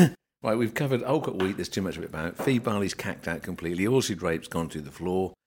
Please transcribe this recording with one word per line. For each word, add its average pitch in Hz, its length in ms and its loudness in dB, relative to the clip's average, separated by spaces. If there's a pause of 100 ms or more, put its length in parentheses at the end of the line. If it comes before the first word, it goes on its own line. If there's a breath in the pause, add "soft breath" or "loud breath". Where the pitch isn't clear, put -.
(160)
<laughs> - 260 -20
right, 110 160 2
we've 117 160 2
covered 131 300 0
old 139 200 2
crop 113 120 -4
wheat, 95 200 0
there's 90 120 -4
too - 140 -2
much 85 140 -2
of 85 60 -8
it 82 60 -8
about. 82 280 -6
Feed 131 280 2
barley's 101 300 0
cacked - 340 -6
out 82 140 -4
completely. 87 420 -2
Oilseed 110 380 2
rape's 82 260 -2
gone 85 200 -2
through 78 140 -8
the 69 80 -12
floor. 90 420 -2 (140)